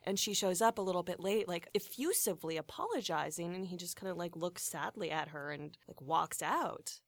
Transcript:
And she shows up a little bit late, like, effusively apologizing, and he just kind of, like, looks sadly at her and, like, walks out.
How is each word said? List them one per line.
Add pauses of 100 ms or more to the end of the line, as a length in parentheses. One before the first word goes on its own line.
And
she
shows
up
a
little
bit
late,
like,
effusively
apologizing,
and
he
just
kind
of,
like,
looks
sadly
at
her
and,
like,
walks
out.